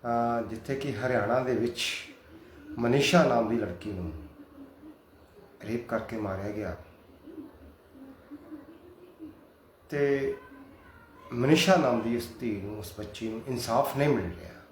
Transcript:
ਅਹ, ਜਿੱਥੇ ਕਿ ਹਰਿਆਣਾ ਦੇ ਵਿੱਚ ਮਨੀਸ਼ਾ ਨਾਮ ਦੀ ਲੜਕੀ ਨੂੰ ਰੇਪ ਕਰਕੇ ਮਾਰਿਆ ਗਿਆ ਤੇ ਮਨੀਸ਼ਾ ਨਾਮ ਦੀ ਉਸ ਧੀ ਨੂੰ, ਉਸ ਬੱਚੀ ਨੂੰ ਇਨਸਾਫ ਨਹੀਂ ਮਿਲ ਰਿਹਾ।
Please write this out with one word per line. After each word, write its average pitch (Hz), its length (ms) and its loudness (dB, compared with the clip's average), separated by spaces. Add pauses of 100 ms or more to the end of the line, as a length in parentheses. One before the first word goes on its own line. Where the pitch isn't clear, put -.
ਅਹ, 117 440 2
ਜਿੱਥੇ 113 260 -4
ਕਿ 135 180 -4
ਹਰਿਆਣਾ 117 460 2
ਦੇ 127 160 0
ਵਿੱਚ 117 260 0 (960)
ਮਨੀਸ਼ਾ 143 440 6
ਨਾਮ 117 260 4
ਦੀ 117 80 2
ਲੜਕੀ 104 340 -4
ਨੂੰ 87 200 -6 (1500)
ਰੇਪ 117 260 -6
ਕਰਕੇ 113 280 -4
ਮਾਰਿਆ 101 340 -4
ਗਿਆ 104 240 -4 (3250)
ਤੇ 139 460 2 (1000)
ਮਨੀਸ਼ਾ 147 420 6
ਨਾਮ 123 260 4
ਦੀ 117 160 0
ਉਸ 117 100 -4 (120)
ਧੀ 120 120 -2 (100)
ਨੂੰ, 104 180 -8
ਉਸ - 180 -10
ਬੱਚੀ 107 320 -6
ਨੂੰ 110 180 -6
ਇਨਸਾਫ 120 500 0
ਨਹੀਂ 143 120 4
ਮਿਲ 98 200 2 (100)
ਰਿਹਾ। - 140 -14 (180)